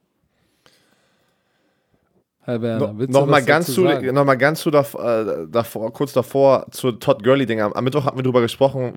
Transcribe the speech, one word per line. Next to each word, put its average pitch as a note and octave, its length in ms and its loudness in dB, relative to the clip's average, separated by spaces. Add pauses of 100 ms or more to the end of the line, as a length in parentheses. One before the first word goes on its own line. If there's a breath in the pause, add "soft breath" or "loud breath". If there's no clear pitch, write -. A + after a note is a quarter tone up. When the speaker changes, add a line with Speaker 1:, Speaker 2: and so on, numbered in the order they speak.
(2500)
Speaker 1:
Herr A#2+ 200 -6
Werner, A#2 300 -4
Speaker 2:
No-, G#2+ 60 -12
Speaker 1:
willst B2+ 140 -4
Speaker 2:
noch C#3 120 4
Speaker 1:
du - 60 0
Speaker 2:
mal D3+ 100 4
Speaker 1:
was B2 60 -4
Speaker 2:
ganz D#3 200 2
Speaker 1:
dazu D#3 160 0
Speaker 2:
zu, F3+ 60 4
Speaker 1:
sagen? C3 260 -2
Speaker 2:
noch C#3+ 100 4
mal C3+ 120 4
ganz C#3+ 240 0
zu E3+ 100 -2
dav-, D3 240 0
äh, G2+ 560 -2
davor, A2+ 420 -4
kurz C#3+ 200 -6
davor, C3+ 580 2
zu C3 220 -4
Todd A2 320 -2
Gurley-Ding. A#2+ 360 2
Am, G#2 120 -2
am A2 100 -4
Mittwoch C3 220 -2
hatten C3 120 -2
wir C3 60 -6
drüber B2+ 180 2
gesprochen, B2+ 560 0